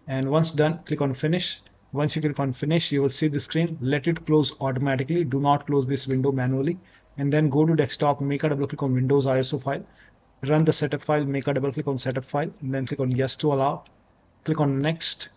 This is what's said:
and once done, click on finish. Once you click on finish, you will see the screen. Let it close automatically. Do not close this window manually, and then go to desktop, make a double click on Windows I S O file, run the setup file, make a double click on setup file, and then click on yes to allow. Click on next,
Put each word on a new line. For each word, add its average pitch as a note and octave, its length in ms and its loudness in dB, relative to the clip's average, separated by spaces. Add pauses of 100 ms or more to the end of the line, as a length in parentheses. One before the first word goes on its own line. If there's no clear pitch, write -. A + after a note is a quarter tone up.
and C3+ 240 -2
once D#3+ 220 2
done, D3+ 320 0
click D3+ 160 -4
on C3+ 140 0
finish. E3 480 -2 (300)
Once D3 220 -2
you D#3 60 -2
click D3+ 180 -2
on C#3 140 0
finish, D#3 400 0
you C#3 80 2
will C#3 80 4
see D#3 200 0
the C#3+ 120 -2
screen. D#3+ 400 -2
Let C3 260 0
it E3 200 -2
close D#3 340 2
automatically. C3+ 640 0
Do C3+ 160 0
not C#3+ 260 2
close C#3+ 200 2
this C3+ 200 -2
window C3 240 0
manually, C3+ 480 0 (380)
and C#3 160 -2
then D3+ 160 4
go C#3+ 160 4
to D#3+ 100 2
desktop, D3 460 0
make C#3+ 240 -2
a D#3 60 2
double C#3 180 -2
click C#3+ 160 -8
on C3 100 0
Windows C3 320 2
I C3 120 2
S C3 160 -2
O A2 40 -2
file, D3 260 -6 (640)
run D#3 160 4
the D#3 80 4
setup D3 300 0
file, D3+ 220 0
make C#3 220 -2
a C#3+ 80 0
double C#3 180 -2
click C#3+ 160 -6
on C3+ 100 -2
setup B2+ 260 -4
file, D#3+ 260 -4 (100)
and C3 120 -4
then C3+ 140 -4
click C#3+ 140 -6
on C3 100 0
yes C3 260 0
to D3+ 160 0
allow. C#3 320 0 (600)
Click D#3 160 0
on C#3 200 2
next, - 560 0